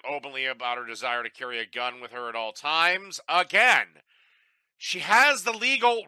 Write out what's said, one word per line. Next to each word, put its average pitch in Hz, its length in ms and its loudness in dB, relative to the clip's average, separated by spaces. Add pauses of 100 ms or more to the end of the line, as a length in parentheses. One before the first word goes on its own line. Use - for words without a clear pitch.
openly 135 380 -6
about 127 320 -4
her 123 80 -8
desire 120 380 -4
to 117 80 -8
carry 123 260 -10
a 113 80 -6
gun 123 340 -6
with 120 120 -16
her 120 180 -10
at 113 60 -8
all 110 160 -6
times. 175 760 0
Again, 180 600 4 (920)
she - 220 -6
has 240 420 4
the 226 120 -2
legal 233 540 2